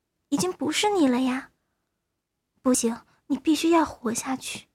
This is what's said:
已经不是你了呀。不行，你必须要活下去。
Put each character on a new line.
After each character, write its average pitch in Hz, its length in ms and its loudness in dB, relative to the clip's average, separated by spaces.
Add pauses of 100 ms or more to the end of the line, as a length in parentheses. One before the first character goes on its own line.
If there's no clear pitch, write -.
(300)
已 285 80 0
经 359 140 -2
不 302 200 -4
是 415 180 0
你 359 180 4
了 247 140 2
呀。 254 300 -4 (1120)
不 254 100 4
行， 233 320 -2 (220)
你 277 100 -2
必 320 160 0
须 330 160 0
要 330 160 4
活 - 260 -6
下 262 240 -6
去。 - 400 -12